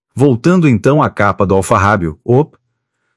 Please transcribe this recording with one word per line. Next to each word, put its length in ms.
Voltando 540
então 340
à 60
capa 380
do 80
alfarrábio, 680
op, 340